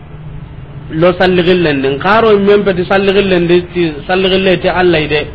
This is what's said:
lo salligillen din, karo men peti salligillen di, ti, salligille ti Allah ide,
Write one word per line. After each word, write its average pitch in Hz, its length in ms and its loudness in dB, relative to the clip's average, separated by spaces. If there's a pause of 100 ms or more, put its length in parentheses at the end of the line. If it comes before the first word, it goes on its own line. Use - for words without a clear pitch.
(920)
lo 165 240 2
salligillen 175 680 2
din, 135 180 -2
karo 214 360 4
men 202 280 2
peti 185 200 -2
salligillen 196 640 0
di, 175 160 2 (100)
ti, 170 200 -2 (140)
salligille 190 520 0
ti 185 100 -2
Allah 170 320 2
ide, 151 200 -2 (140)